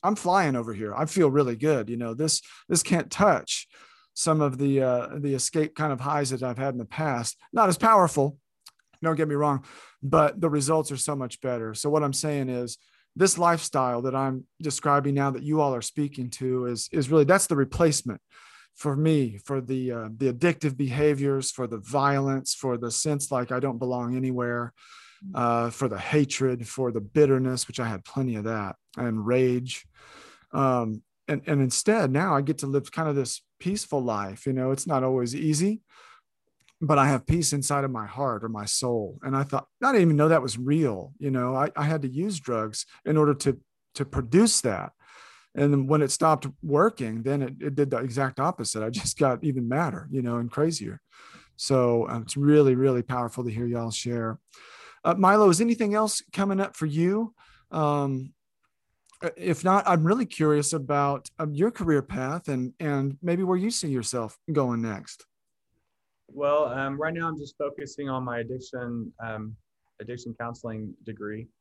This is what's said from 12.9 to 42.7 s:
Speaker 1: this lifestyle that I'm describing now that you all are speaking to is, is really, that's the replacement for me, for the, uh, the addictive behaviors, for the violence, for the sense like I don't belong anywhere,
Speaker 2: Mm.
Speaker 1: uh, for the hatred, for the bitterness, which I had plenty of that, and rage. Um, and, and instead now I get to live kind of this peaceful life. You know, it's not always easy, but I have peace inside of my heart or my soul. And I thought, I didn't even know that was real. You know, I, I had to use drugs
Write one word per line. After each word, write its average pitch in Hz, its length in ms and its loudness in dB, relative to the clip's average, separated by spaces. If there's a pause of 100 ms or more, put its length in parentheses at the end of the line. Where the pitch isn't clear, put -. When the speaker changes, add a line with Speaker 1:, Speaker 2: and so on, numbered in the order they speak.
Speaker 1:
this 185 220 4
lifestyle 147 640 2
that 131 120 -2
I'm 135 300 -2 (180)
describing 143 520 2
now 139 180 2
that 131 100 -6
you 151 180 0
all 139 140 2
are 117 80 -4
speaking 139 480 -6
to 127 360 -4
is, 120 260 -6
is 135 180 0
really, 151 140 8
that's 185 240 4
the 165 80 0
replacement 139 640 2 (560)
for 147 180 -4
me, 139 500 2
for 139 160 -4
the, 127 300 -4
uh, 117 260 -8
the 127 160 0
addictive 143 440 0
behaviors, 139 760 0
for 127 160 -6
the 113 120 -6
violence, 139 760 0
for 127 240 -2
the 117 140 -6
sense 143 400 -2
like 123 180 -2
I 127 80 -2
don't 127 200 -4
belong 123 380 -4
anywhere, 120 560 -4 (540)
Speaker 2:
Mm. 95 80 -14
Speaker 1:
uh, 117 360 0
for 127 180 -4
the 104 100 -6
hatred, 131 720 0
for 127 240 -4
the 113 80 -4
bitterness, 131 680 4
which - 140 -10
I 117 80 -2
had 101 160 -6
plenty 127 320 -4
of 104 80 -6
that, 107 320 -4 (200)
and 110 300 -2
rage. 123 580 0 (680)
Um, 123 500 0 (240)
and, 139 220 -2
and 147 120 2
instead 139 520 2
now 160 240 2
I 139 40 2
get 143 180 -2
to 143 100 -6
live 139 240 -2
kind 160 160 -2
of 143 80 0
this 131 260 -4 (160)
peaceful 180 420 -4
life. 104 460 -4
You 135 60 -2
know, 131 180 0
it's 135 160 -2
not 139 160 0
always 127 320 0
easy, 160 460 0 (1000)
but 151 180 4
I 139 100 6
have 135 180 0
peace 160 260 2
inside 143 300 -2
of 135 80 -2
my 110 160 -6
heart 113 380 -4
or 113 40 -4
my 107 160 -6
soul. 117 600 -4
And 139 120 -2
I 135 60 2
thought, 139 240 -4 (160)
I 247 80 4
didn't 233 120 6
even 165 140 6
know 147 120 6
that 160 120 6
was 123 160 -6
real. 127 600 0
You 139 140 -4
know, 127 240 0
I, 139 180 0
I 147 80 -2
had 151 200 0
to 139 60 -4
use 165 300 -4
drugs 110 480 -4 (180)